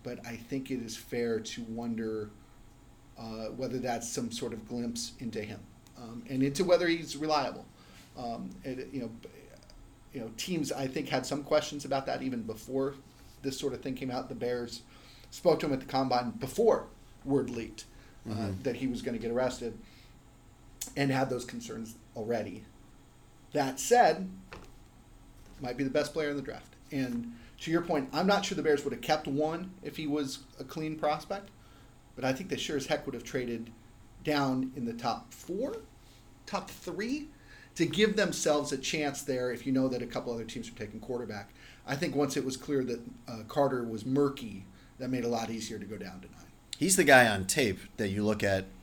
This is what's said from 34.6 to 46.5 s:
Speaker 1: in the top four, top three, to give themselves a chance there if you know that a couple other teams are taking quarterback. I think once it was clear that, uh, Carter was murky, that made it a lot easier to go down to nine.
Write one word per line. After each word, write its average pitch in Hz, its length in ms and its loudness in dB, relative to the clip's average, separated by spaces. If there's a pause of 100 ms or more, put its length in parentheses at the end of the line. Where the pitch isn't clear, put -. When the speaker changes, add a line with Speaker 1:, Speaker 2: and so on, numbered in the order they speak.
Speaker 1:
in 127 100 -4
the 117 80 -2
top 117 400 -4
four, 262 440 -4 (680)
top 185 240 -6
three, 233 580 -4 (480)
to 170 100 4
give 214 300 4
themselves 160 560 2
a 135 60 -2
chance 143 440 -2
there 127 300 0
if 117 140 -6
you 135 60 2
know 131 160 6
that 123 140 0
a 117 60 -4
couple 120 260 -4
other 117 100 -4
teams 113 240 -8
are - 60 -14
taking 107 260 -8
quarterback. 110 500 -6 (380)
I 135 80 -2
think 143 200 0
once 139 200 2
it 139 80 0
was 127 140 -2
clear 139 260 0
that, 120 160 -2 (280)
uh, 113 200 -8
Carter 131 360 2
was 113 220 -4
murky, 131 600 2 (340)
that 127 100 -4
made 127 100 2
it 117 60 0
a 117 40 2
lot 113 200 0
easier 113 300 -6
to 98 60 -8
go 104 120 -8
down 92 240 -10
to - 60 -18
nine. - 80 -20 (420)